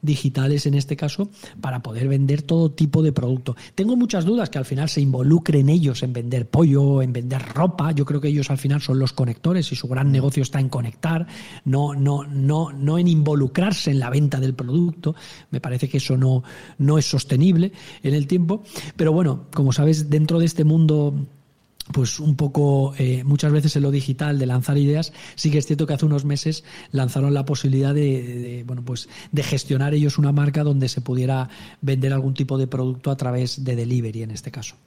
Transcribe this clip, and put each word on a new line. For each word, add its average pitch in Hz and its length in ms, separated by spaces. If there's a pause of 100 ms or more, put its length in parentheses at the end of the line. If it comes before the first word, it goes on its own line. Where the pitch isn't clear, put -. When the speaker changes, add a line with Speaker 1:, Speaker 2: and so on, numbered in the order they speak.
Speaker 1:
digitales, 139 640
en 143 100
este 139 200
caso, 170 340 (300)
para 127 240
poder 120 240
vender 139 360
todo 165 280
tipo 160 320
de 156 80
producto. 127 460 (180)
Tengo 202 200
muchas 214 280
dudas 208 280
que 143 80
al 131 60
final 139 220
se 143 140
involucren 139 680
ellos 147 360
en 127 100
vender 120 340
pollo, 139 540
en 127 100
vender 123 300
ropa. 156 500
Yo 139 140
creo 143 160
que 151 60
ellos 147 240
al 135 80
final 143 220
son 131 180
los 131 140
conectores 147 580
y 135 40
su 123 120
gran 127 200
Speaker 2:
Ujú. 139 60
Speaker 1:
negocio 135 300
está 135 160
en 131 100
conectar, 156 560 (400)
no, 143 300
no, 143 280
no, 147 480
no 139 280
en 175 80
involucrarse 156 840
en 139 80
la 123 120
venta 139 280
del 131 140
producto. 156 640 (360)
Me 127 80
parece 127 300
que 143 80
eso 131 200
no, 131 260 (340)
no 147 220
es 139 100
sostenible 165 640 (320)
en 139 100
el 143 140
tiempo. 180 360 (320)
Pero 156 160
bueno, 160 420
como 135 200
sabes, 151 380
dentro 156 280
de 170 60
este 160 180
mundo, 151 500 (800)
pues - 280
un 151 160
poco, 139 640
eh, 127 240
muchas 147 280
veces 151 240
en 139 60
lo 139 80
digital, 139 480
de 131 80
lanzar 127 320
ideas, 147 340 (240)
sí - 140
que 147 80
es 139 80
cierto 147 220
que 147 80
hace 139 100
unos 143 180
meses 143 400 (280)
lanzaron 135 420
la 139 120
posibilidad 139 500
de, 139 260
de, 120 180
de, 120 240
bueno, 123 220
pues 123 240 (220)
de 143 100
gestionar 139 540
ellos 147 240
una 143 120
marca 143 320
donde 139 240
se 127 140
pudiera 127 480 (320)
vender 135 320
algún 135 220
tipo 135 240
de 131 80
producto 127 420
a 139 80
través 127 460
de 127 120
delivery, 117 460
en 110 100
este 110 200
caso. - 240 (120)